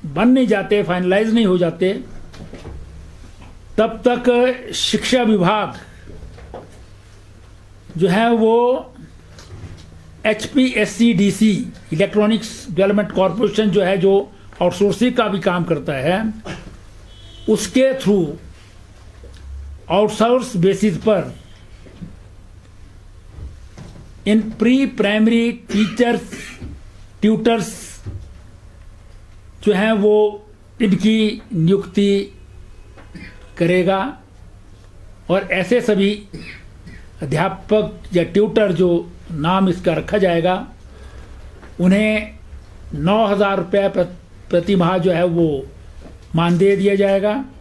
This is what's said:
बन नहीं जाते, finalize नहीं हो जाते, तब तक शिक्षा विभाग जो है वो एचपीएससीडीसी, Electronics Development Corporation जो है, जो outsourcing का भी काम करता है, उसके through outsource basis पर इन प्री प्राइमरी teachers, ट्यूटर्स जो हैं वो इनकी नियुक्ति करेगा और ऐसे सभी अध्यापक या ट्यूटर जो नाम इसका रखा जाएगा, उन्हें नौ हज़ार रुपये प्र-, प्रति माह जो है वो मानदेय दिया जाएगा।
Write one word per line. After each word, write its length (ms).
बन 220
नहीं 180
जाते, 360
finalize 520
नहीं 120
हो 120
जाते, 340
तब 280
तक 680
शिक्षा 480
विभाग 520
जो 120
है 240
वो 600
एचपीएससीडीसी, 1300
Electronics 760
Development 420
Corporation 580
जो 120
है, 160
जो 340
outsourcing 520
का 140
भी 120
काम 240
करता 300
है, 280
उसके 520
through 260
outsource 680
basis 400
पर 360
इन 140
प्री 280
प्राइमरी 540
teachers, 540
ट्यूटर्स 460
जो 100
हैं 200
वो 220
इनकी 600
नियुक्ति 580
करेगा 400
और 220
ऐसे 280
सभी 320
अध्यापक 920
या 100
ट्यूटर 480
जो 180
नाम 360
इसका 260
रखा 240
जाएगा, 360
उन्हें 580
नौ 320
हज़ार 320
रुपये 300
प्र-, 160
प्रति 260
माह 220
जो 140
है 140
वो 400
मानदेय 400
दिया 200
जाएगा। 480